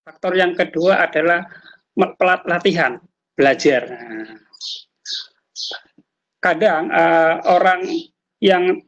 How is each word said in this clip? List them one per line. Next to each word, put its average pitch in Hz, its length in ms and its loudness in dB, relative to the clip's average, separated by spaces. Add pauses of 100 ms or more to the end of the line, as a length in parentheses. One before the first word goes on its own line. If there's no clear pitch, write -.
Faktor - 320 -8
yang 180 240 0
kedua 180 500 0
adalah 170 380 0 (500)
me-, 190 220 -2
pelat-, 185 320 0
latihan, 170 500 -2 (380)
belajar. 135 500 2
Nah, 113 460 -14 (2000)
kadang, 170 480 0
eh, 165 460 2 (120)
orang 185 380 2 (560)
yang 185 480 2